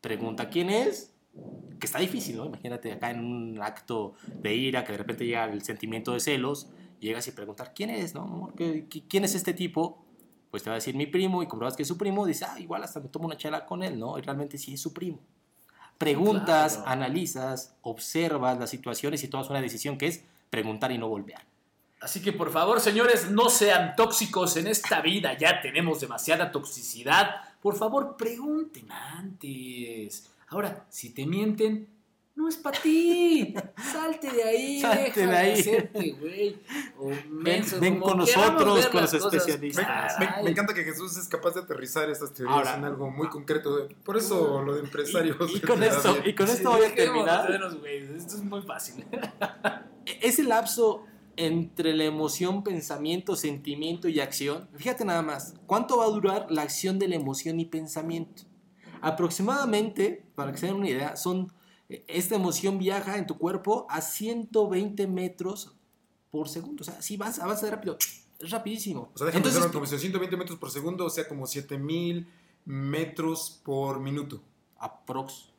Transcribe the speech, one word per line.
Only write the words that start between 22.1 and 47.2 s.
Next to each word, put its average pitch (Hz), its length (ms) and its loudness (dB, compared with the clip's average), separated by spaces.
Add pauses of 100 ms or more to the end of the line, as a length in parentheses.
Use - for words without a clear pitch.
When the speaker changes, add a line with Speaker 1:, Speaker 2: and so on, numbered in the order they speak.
Speaker 2:
que, 196 100 0
por 156 200 -2
favor, 190 280 4
señores, 214 500 6
no 226 200 6
sean 185 460 6
tóxicos 185 600 4
en 165 100 0
esta 208 340 2
vida. 165 360 0
Ya 165 260 4
tenemos 147 380 0
demasiada 139 520 0
toxicidad. 135 880 2 (200)
Por 202 160 2
favor, 240 400 0
pregunten 277 760 -4
antes. 127 1400 -10 (180)
Ahora, 190 420 -4
si 120 200 -14
te 139 160 -6
mienten, 214 640 0 (480)
no 311 120 0
es 320 100 -2
pa' 285 120 -4
ti. 330 840 4 (180)
Speaker 1:
<laughs> 254 200 -8
Speaker 2:
Salte 311 380 -2
de 240 140 4
ahí, 269 380 2
Speaker 1:
Salte 214 220 4
Speaker 2:
deja 202 160 0
Speaker 1:
de 185 60 6
Speaker 2:
de 185 100 6
Speaker 1:
ahí. 190 240 6
Speaker 2:
hacerte, 208 500 2 (100)
güey. 196 400 -2 (380)
O 135 100 -6
Speaker 1:
Ven, 143 100 -4 (240)
Speaker 2:
menso, 185 380 2
Speaker 1:
ven 190 180 6
Speaker 2:
como 190 200 2
Speaker 1:
con 175 80 6
Speaker 2:
queramos 214 260 8
Speaker 1:
nosotros, 202 240 6
Speaker 2:
ver - 160 6
Speaker 1:
con 180 80 6
Speaker 2:
las 160 140 2
Speaker 1:
los 151 100 4
Speaker 2:
cosas. 185 160 4
Speaker 1:
especialistas. 143 800 0
Speaker 3:
Me, 190 60 4
me, 196 100 -2
Speaker 2:
Ay. 202 80 -2
Speaker 3:
me 170 60 4
encanta 196 240 0
que 175 100 -2
Jesús 170 320 -6
es 180 120 -6
capaz 170 260 0
de 180 80 -4
aterrizar 151 480 -2
estas 143 240 -6
teorías 131 240 2
Speaker 1:
Ahora, 131 180 2
Speaker 3:
en 143 80 -4
algo 139 260 -4
muy 147 200 -2
concreto. 143 580 -2 (160)
Por 202 140 0
eso 165 440 2
lo 143 120 0
de 147 60 0
empresarios 147 560 0 (140)
Speaker 1:
Y, 185 60 -2
y 208 40 0
Speaker 3:
<laughs> - 20 -8
Speaker 1:
con 233 160 4
Speaker 3:
se 214 80 6
da 208 100 6
Speaker 1:
esto, - 160 4
Speaker 3:
bien. 139 160 2
Speaker 1:
y 214 60 0
con 196 120 4
Speaker 2:
Sí, 226 60 4
Speaker 1:
esto 240 180 4
voy 226 100 8
a 220 100 8
Speaker 2:
dejemos 240 240 4
Speaker 1:
terminar. 196 280 4